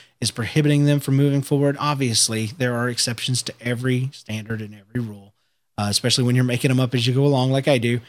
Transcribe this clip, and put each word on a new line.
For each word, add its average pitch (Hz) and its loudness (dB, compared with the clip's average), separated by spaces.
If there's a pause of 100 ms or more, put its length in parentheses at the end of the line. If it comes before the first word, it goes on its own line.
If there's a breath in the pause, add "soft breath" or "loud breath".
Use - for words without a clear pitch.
(200 loud breath)
is 113 -2
prohibiting 147 2
them 147 4
from 135 0
moving 139 4
forward. 143 0
Obviously, 120 0 (120)
there 123 -2
are 120 -2
exceptions 123 -4
to - -12
every 123 -2
standard 110 -8
and 104 -14
every 104 -8
rule, 101 -12 (420)
uh, 104 -2
especially 123 0
when 123 2
you're 127 4
making 123 0
'em 127 2
up 127 0
as 120 0
you 127 2
go 139 2
along, 131 2
like 135 0
I 139 4
do. 120 0